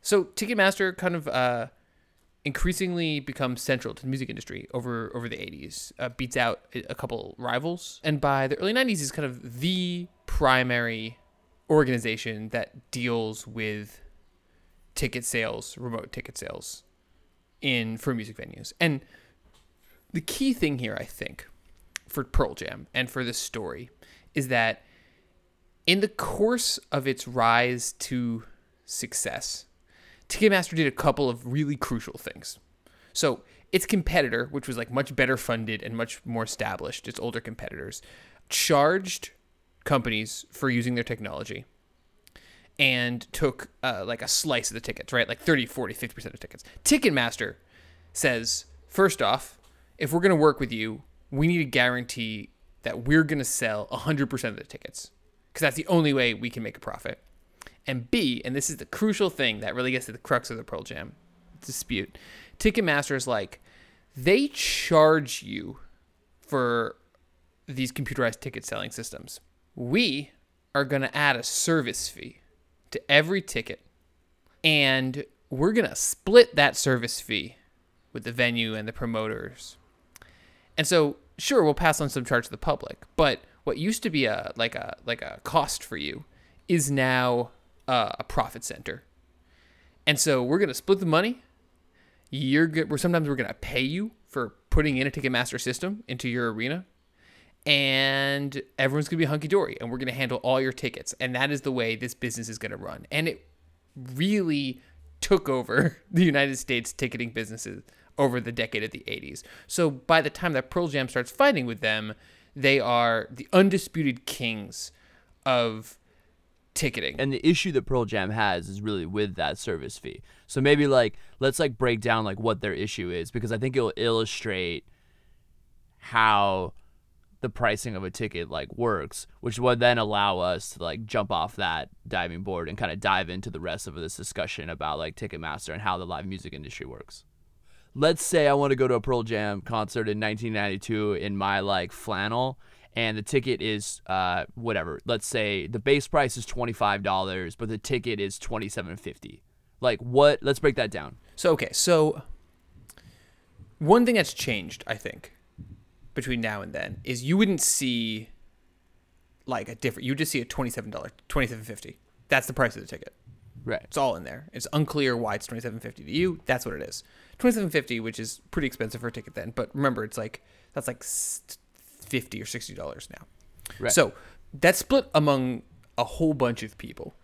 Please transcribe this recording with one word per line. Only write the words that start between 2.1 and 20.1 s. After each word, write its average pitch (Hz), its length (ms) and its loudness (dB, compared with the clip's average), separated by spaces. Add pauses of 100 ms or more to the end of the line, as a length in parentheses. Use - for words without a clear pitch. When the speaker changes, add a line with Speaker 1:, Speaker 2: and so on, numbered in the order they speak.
Speaker 1:
increasingly 175 720 0
becomes 131 420 -4
central 120 340 -2
to - 80 -18
the 127 60 -6
music 131 220 -2
industry - 420 -12
over, 117 400 -6
over 120 160 -6
the - 140 -8
eighties, - 560 -12
uh, 127 120 -4
beats 123 260 -6
out 117 240 2 (120)
a, - 180 -6
a - 40 -8
couple - 420 -8
rivals, 131 680 -4
and 151 160 2
by 135 260 4
the 139 120 0
early 190 140 0
nineties 240 300 2
is 135 80 -4
kind 147 160 -4
of 123 340 -10
the 180 460 -2 (200)
primary 120 920 2 (500)
organization 113 840 2
that - 420 -8
deals 117 520 -2
with 107 580 -8 (920)
ticket 123 300 -4
sales, 113 540 -4
remote 117 320 -8
ticket - 260 -12
sales - 460 -12 (760)
in, 117 360 0
for 127 200 -2
music 110 200 -8
venues. - 440 -14
And 151 200 2 (1120)